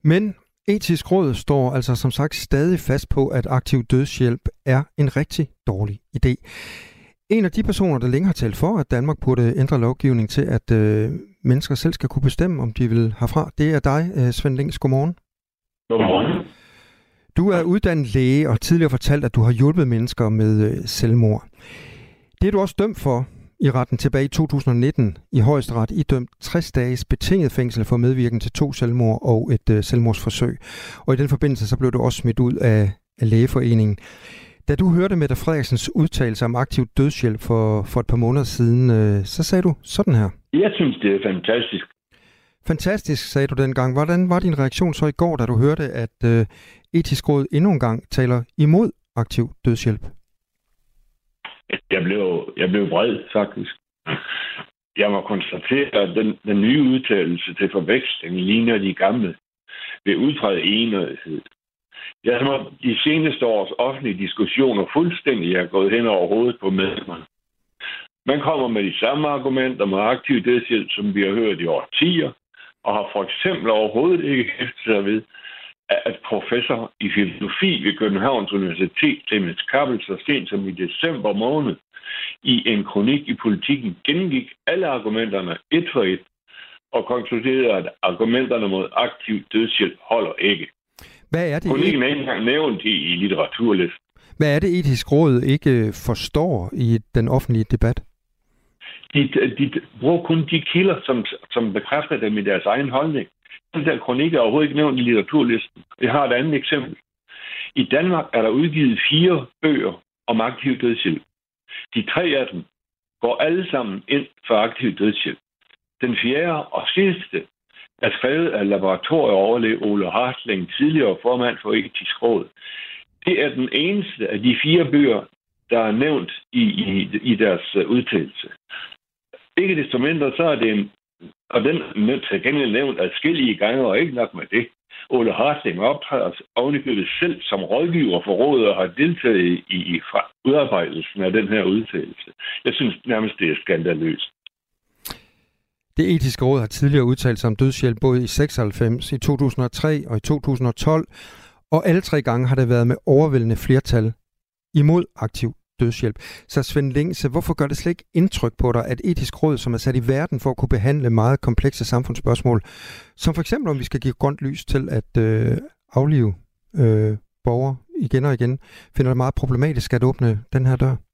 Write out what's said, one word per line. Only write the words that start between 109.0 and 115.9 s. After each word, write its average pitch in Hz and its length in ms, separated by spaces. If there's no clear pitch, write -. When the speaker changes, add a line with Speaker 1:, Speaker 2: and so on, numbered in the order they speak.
Speaker 2:
fire 156 360
bøger 113 400
om 113 140
aktiv 127 360
dødshjælp. 117 460
De 113 180
tre 170 100
af 139 280
dem 85 120
går 120 200
alle 175 300
sammen 107 360
ind 135 180
for 117 80
aktiv 110 400
dødshjælp. - 440